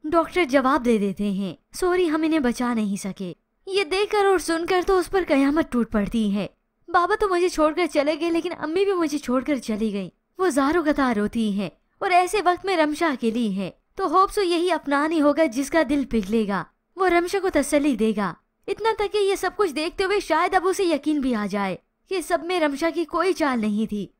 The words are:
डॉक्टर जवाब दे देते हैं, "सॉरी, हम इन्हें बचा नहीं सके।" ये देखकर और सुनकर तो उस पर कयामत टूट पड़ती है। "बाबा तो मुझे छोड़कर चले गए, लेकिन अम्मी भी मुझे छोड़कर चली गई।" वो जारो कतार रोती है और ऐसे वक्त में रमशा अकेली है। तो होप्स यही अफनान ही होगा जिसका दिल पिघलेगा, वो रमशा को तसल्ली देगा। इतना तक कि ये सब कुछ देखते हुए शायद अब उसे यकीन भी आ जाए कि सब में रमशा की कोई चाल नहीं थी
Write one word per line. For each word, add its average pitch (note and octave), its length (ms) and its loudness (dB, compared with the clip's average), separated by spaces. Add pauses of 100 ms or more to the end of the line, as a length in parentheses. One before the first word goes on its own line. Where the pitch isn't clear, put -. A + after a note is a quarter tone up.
डॉक्टर E4 380 0
जवाब C4+ 380 2
दे A#3 160 2
देते G3+ 260 -2
हैं, G3 340 -4 (160)
"सॉरी, F4+ 340 2
हम D#4 180 0
इन्हें D#4 180 0
बचा A#3+ 300 -2
नहीं G#3 240 -2
सके।" F#3 380 -10 (320)
ये F#4+ 160 0
देखकर G4+ 420 0
और F#4+ 140 4
सुनकर E4+ 440 0
तो F#4+ 160 2
उस E4+ 80 -2
पर F#4 160 0
कयामत D4 480 2
टूट A#3 180 -2
पड़ती G#3+ 400 -2
है। G3 200 -2 (400)
"बाबा F4 260 2
तो G#4+ 120 0
मुझे F4+ 220 2
छोड़कर D#4 360 2
चले D4+ 300 0
गए, D#4+ 140 -2
लेकिन E4+ 220 -2
अम्मी E4 340 -2
भी G4 80 0
मुझे E4 240 -2
छोड़कर C4 400 -2
चली G#3+ 340 -4
गई।" F#3+ 200 -8 (280)
वो F#4 100 2
जारो C#4+ 340 2
कतार C#4 320 0
रोती G#3 360 -2
है G3 260 -6 (240)
और G4 100 0
ऐसे F4+ 300 4
वक्त F4 240 0
में F#4+ 120 0
रमशा D4+ 300 0
अकेली A3+ 440 -2
है। F#3+ 320 -6 (140)
तो F#4+ 100 -2
होप्स F#4+ 300 2
यही F4 320 0
अफनान D4 420 0
ही E4+ 80 0
होगा D4 260 4
जिसका C#4 380 0
दिल C#4+ 220 0
पिघलेगा, G3+ 600 -2 (320)
वो F#4 100 2
रमशा F4 320 2
को F#4 100 0
तसल्ली C#4+ 460 2
देगा। G#3 400 -2 (320)
इतना G#4 240 -2
तक G#4 160 -2
कि G4+ 100 -4
ये G4 180 2
सब F4+ 200 -4
कुछ G4+ 140 0
देखते D#4 340 -4
हुए F#4+ 160 0
शायद E4+ 360 0
अब F4+ 100 2
उसे E4+ 200 0
यकीन D4+ 360 0
भी C4 120 0
आ G#3 120 -2
जाए G3 320 -4 (320)
कि F#4 120 -2
सब D#4+ 220 -2
में F4+ 160 -2
रमशा D4+ 300 0
की E4 160 -4
कोई E4+ 280 0
चाल C4 280 -2
नहीं G#3+ 260 -2
थी G#3 320 -8